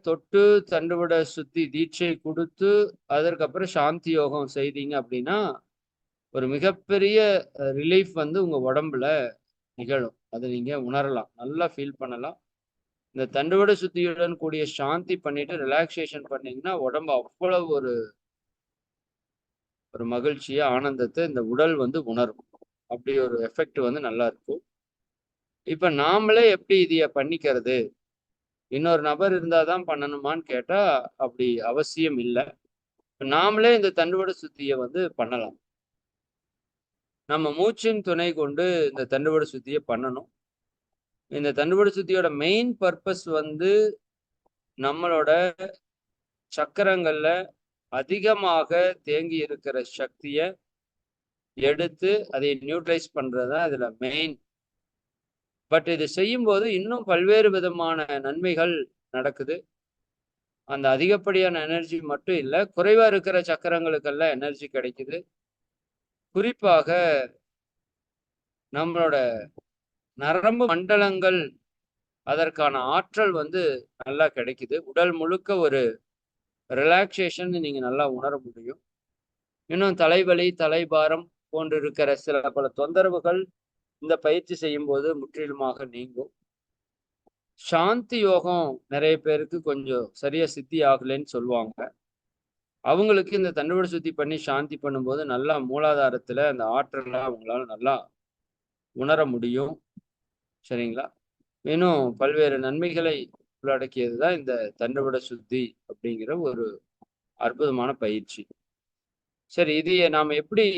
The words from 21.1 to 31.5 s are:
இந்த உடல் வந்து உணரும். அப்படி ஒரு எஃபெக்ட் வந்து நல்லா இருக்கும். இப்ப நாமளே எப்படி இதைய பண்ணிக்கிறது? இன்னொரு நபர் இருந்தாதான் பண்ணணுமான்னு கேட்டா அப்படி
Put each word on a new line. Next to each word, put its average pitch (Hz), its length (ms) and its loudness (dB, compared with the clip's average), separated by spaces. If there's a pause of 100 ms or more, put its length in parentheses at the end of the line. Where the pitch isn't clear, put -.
இந்த 139 180 -2
உடல் 135 320 2
வந்து 139 300 -2
உணரும். 117 380 -2 (480)
அப்படி 123 280 -4
ஒரு 123 240 0
எஃபெக்ட் 139 380 -4
வந்து 127 200 -2
நல்லா 117 260 -2
இருக்கும். - 360 -6 (1040)
இப்ப 160 240 0
நாமளே 208 600 4
எப்படி 190 300 2
இதைய 160 280 2
பண்ணிக்கிறது? 139 680 0 (960)
இன்னொரு 160 300 2
நபர் 151 300 0
இருந்தாதான் 165 520 2
பண்ணணுமான்னு 147 600 -4
கேட்டா 135 360 -2 (360)
அப்படி 127 320 -2 (120)